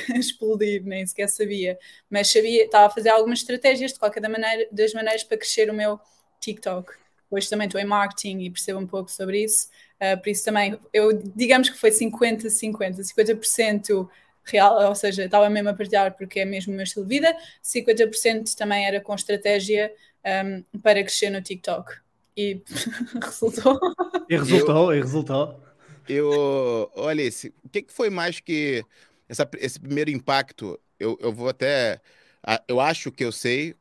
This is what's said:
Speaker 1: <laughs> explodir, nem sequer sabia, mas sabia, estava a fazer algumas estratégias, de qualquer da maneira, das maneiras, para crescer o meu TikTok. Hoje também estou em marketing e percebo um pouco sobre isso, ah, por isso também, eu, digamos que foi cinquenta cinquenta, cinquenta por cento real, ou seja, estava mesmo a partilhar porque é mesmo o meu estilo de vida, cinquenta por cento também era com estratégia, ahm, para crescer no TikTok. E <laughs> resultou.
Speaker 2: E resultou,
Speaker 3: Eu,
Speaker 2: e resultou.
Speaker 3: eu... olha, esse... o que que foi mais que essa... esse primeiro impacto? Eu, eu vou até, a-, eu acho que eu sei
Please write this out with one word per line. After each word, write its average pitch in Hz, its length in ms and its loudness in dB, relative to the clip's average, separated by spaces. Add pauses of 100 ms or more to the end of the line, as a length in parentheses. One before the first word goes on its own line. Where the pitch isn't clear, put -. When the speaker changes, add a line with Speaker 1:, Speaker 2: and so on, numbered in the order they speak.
Speaker 1:
<laughs> 247 100 -4
explodir, 214 680 -2
nem 190 240 -6
sequer 202 200 -4
sabia, 196 520 -2 (280)
mas 202 240 0
sabia, 226 340 4
estava 208 200 8
a 208 60 8
fazer 220 180 0
algumas 226 300 4
estratégias, 254 540 0
de - 60 -16
qualquer 208 200 -2
da 214 100 -6
maneira, 220 420 -2
das 214 220 0
maneiras, 220 300 -2
para - 120 -6
crescer 220 360 0
o - 20 -4
meu 214 260 -2 (400)
TikTok. 185 540 -8 (380)
Hoje 202 180 -4
também 214 160 -2
estou 196 160 -4
em 202 40 -4
marketing 202 560 -2
e 180 100 -8
percebo 190 260 -6
um 190 80 -8
pouco 190 240 -8
sobre 196 340 -4
isso, - 260 0 (300)
ah, 190 160 0
por 185 140 -6
isso 202 160 -2
também, 208 340 0 (140)
eu, 214 200 4 (220)
digamos 254 320 4
que - 100 -6
foi 220 140 4
cinquenta 220 580 0
cinquenta, 196 540 -4
cinquenta 214 320 2
por 220 100 -8
cento 208 640 0 (440)
real, 202 360 6
ou 202 80 2
seja, 196 300 -2
estava 208 240 6
mesmo 208 200 0
a 202 40 0
partilhar 196 420 0
porque 190 260 -8
é 190 40 0
mesmo 196 280 -6
o - 20 -6
meu 190 80 -6
estilo 190 220 -6
de 220 100 -2
vida, 320 200 4 (260)
cinquenta 233 460 2
por 220 80 -4
cento 220 400 0
também 202 300 0
era 196 140 0
com 202 140 -8
estratégia, 208 800 0 (300)
ahm, 190 400 -4 (180)
para 208 220 6
crescer 202 260 -2
no 190 120 -6
TikTok. 180 520 -8 (420)
E 202 320 -6
<laughs> - 540 -8
resultou. 233 580 2 (500)
Speaker 2:
E 165 80 4
resultou, 151 560 4
Speaker 3:
Eu, 147 40 4
Speaker 2:
e 139 40 2
resultou. 135 640 -2 (440)
Speaker 3:
eu... 139 880 0
olha, 151 260 -2
esse... 123 320 -6 (100)
o - 60 -20
que 202 140 -6
que - 100 -20
foi 226 160 -2
mais 175 300 -4
que 147 440 -4 (440)
essa... 135 300 -4
esse 131 220 -8
primeiro 143 300 -4
impacto? 135 720 -4 (200)
Eu, 110 220 -4
eu 117 100 -4
vou 120 180 -6
até, 131 520 -2 (420)
a-, 110 240 -2
eu 123 120 0
acho 147 320 -2
que - 120 -6
eu 117 80 -4
sei 135 500 -4